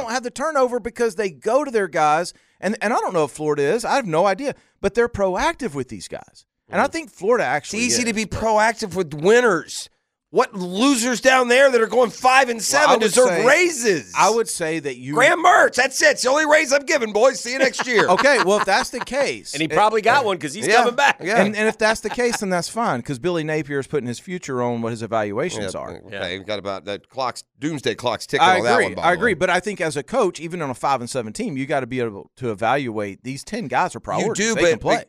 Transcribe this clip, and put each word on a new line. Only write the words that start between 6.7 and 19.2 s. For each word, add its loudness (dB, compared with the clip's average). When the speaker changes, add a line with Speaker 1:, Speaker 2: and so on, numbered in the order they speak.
Speaker 1:
I 4
Speaker 2:
Mm-hmm. -4
Speaker 1:
think -8
Florida 0
actually -4
Speaker 3:
It's 0
easy 0
Speaker 1:
is, -4
Speaker 3:
to 0
be -2
Speaker 1:
but -8
Speaker 3:
proactive 0
with -4
winners. 2
What 0
losers 0
down 4
there 6
that 4
are 0
going 2
five 4
and -4
seven 2
Speaker 1:
Well, 6
I 6
would 4
Speaker 3:
deserve 4
Speaker 1:
say, 2
Speaker 3:
raises? 2
Speaker 1:
I 6
would 0
say -4
that -6
you -10
Speaker 3:
Graham 4
Mertz, 4
that's 0
it. 6
It's -2
the 0
only 2
raise 4
I'm 2
giving, 0
boys. 2
See -8
you -2
next 0
year. 2
Speaker 1:
<laughs> 6
Okay, 4
well, 4
if 0
that's 0
the -6
case -4